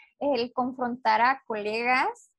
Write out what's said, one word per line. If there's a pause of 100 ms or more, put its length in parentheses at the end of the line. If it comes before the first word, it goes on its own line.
(180)
El
confrontar
a
colegas